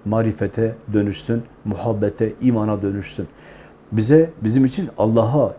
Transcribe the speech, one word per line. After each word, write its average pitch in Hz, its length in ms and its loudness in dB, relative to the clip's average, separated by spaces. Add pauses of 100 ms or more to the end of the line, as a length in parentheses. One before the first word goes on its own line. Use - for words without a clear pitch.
marifete 110 680 -2 (180)
dönüşsün, 107 500 0 (220)
muhabbete, 107 760 -2
imana 107 420 0
dönüşsün. 98 440 -6 (680)
Bize, 143 380 4 (120)
bizim 117 220 2
için 131 240 -2 (100)
Allah'a, 113 600 2